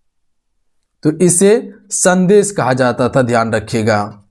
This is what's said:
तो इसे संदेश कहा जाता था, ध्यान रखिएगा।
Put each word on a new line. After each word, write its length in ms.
तो 160
इसे 560
संदेश 600
कहा 220
जाता 360
था, 140
ध्यान 320
रखिएगा। 760